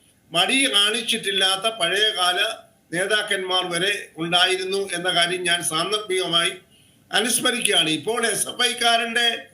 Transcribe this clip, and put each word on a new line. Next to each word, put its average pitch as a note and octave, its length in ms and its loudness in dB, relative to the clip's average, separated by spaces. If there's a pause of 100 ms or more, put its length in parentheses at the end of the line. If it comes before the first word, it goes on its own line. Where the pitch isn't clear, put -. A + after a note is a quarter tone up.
(360)
മടി A3 220 2 (160)
കാണിച്ചിട്ടില്ലാത്ത G3+ 920 0 (120)
പഴയകാല F3+ 600 0 (540)
നേതാക്കന്മാർ F#3+ 800 0
വരെ F#3 220 0 (260)
ഉണ്ടായിരുന്നു F#3 580 2 (180)
എന്ന F3 200 -2
കാര്യം F3 320 2
ഞാൻ E3+ 120 2 (120)
സാന്ദർഭികമായി F3+ 800 0 (680)
അനുസ്മരിക്കുകയാണ്. A3+ 800 0
ഇപ്പോൾ A3+ 220 -4 (140)
എസ് - 160 -4
എഫ് B3 180 -2
ഐക്കാരൻ്റെ A#3 600 0 (260)